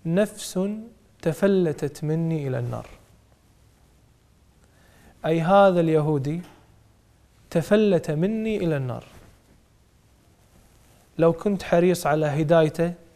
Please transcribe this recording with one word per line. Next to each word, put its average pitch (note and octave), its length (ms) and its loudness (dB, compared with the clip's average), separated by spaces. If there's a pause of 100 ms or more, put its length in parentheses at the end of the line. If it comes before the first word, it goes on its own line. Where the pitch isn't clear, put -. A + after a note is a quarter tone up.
"نفس F#3 540 -4 (600)
تفلتت E3 840 -2
مني D#3+ 440 -2
إلى B2+ 120 -4
النار"، A#2+ 280 -8 (2500)
أي E3 160 0
هذا F#3 380 6
اليهودي D#3 640 0 (1080)
تفلت F#3+ 600 2
مني G#3+ 460 -2
إلى D#3+ 200 -2
النار. A#2+ 260 -6 (2250)
لو E3 160 4
كنت G3 300 -4
حريص F3 440 2
على D3+ 180 0
هدايته، D#3+ 680 2 (220)